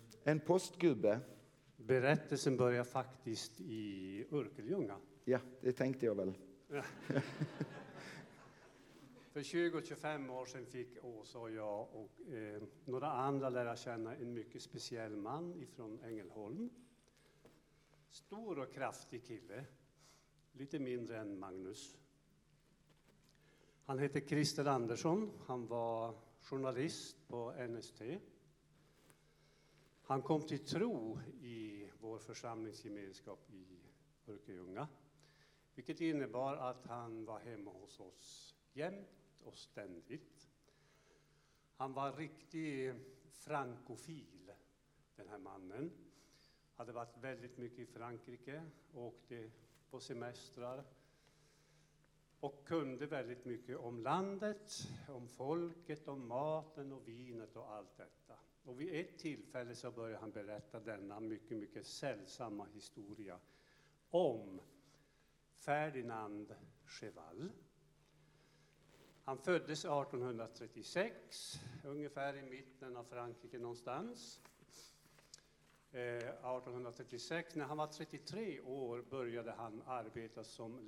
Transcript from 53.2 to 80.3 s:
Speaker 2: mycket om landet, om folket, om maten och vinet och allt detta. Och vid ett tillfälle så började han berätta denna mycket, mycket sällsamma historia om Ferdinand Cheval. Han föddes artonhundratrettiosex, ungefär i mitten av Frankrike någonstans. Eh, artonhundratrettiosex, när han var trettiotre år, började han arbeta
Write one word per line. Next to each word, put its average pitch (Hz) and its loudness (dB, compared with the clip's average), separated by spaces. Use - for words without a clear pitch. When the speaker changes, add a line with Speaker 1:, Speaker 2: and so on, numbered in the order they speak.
Speaker 2:
mycket 123 -4
om 120 -4
landet, 196 0
om 123 -8
folket, 165 -2
om 135 -6
maten 147 0
och 123 -10
vinet 113 -8
och 117 -8
allt 101 -10
detta. - -16
Och 127 -8
vid 175 -2
ett 170 -4
tillfälle 123 -4
så 120 -6
började 113 -4
han 107 -6
berätta 104 -6
denna 104 -6
mycket, 110 -4
mycket 104 -6
sällsamma 104 -4
historia 101 -10
om 110 6
Ferdinand 113 0
Cheval. 95 -10
Han 135 -2
föddes 156 4
artonhundratrettiosex, 127 0
ungefär 139 -2
i 135 -8
mitten 131 -10
av 120 -6
Frankrike 120 -8
någonstans. 127 -6
Eh, 120 0
artonhundratrettiosex, 127 -2
när 151 2
han 147 -2
var 151 2
trettiotre 160 -4
år, 123 -2
började 117 0
han 113 -4
arbeta 113 -4